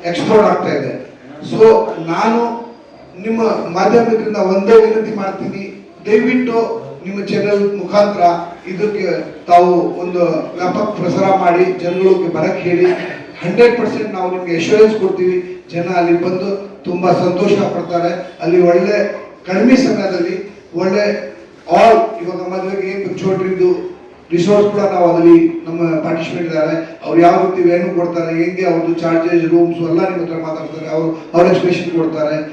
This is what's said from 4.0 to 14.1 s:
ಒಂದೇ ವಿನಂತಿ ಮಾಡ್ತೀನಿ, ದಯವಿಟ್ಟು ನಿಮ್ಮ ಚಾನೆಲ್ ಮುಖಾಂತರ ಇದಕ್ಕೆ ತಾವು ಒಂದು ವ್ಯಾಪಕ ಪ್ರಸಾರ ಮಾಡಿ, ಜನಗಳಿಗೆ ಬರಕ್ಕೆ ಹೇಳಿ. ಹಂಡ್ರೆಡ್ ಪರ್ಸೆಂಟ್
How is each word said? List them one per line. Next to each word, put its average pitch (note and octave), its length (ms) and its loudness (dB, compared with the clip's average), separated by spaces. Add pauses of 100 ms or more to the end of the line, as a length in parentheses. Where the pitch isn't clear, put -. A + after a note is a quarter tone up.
ಒಂದೇ G3 360 2
ವಿನಂತಿ G#3+ 440 4
ಮಾಡ್ತೀನಿ, G3 720 -10 (180)
ದಯವಿಟ್ಟು A#3+ 840 0 (180)
ನಿಮ್ಮ G3+ 200 -6
ಚಾನೆಲ್ G3+ 500 0
ಮುಖಾಂತರ G3+ 460 0 (460)
ಇದಕ್ಕೆ F#3 540 -4 (240)
ತಾವು F3 340 6
ಒಂದು F3+ 380 -4 (360)
ವ್ಯಾಪಕ F3+ 460 -4
ಪ್ರಸಾರ F#3+ 340 2
ಮಾಡಿ, F3+ 300 2
ಜನಗಳಿಗೆ F3+ 680 0
ಬರಕ್ಕೆ E3+ 260 -2
ಹೇಳಿ. F3 260 2 (580)
ಹಂಡ್ರೆಡ್ A#3 340 4
ಪರ್ಸೆಂಟ್ G#3+ 360 -4